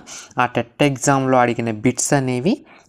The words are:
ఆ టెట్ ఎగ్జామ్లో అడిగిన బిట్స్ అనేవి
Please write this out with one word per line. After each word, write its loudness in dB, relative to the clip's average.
ఆ 2
టెట్ -4
ఎగ్జామ్లో 2
అడిగిన 2
బిట్స్ 0
అనేవి 0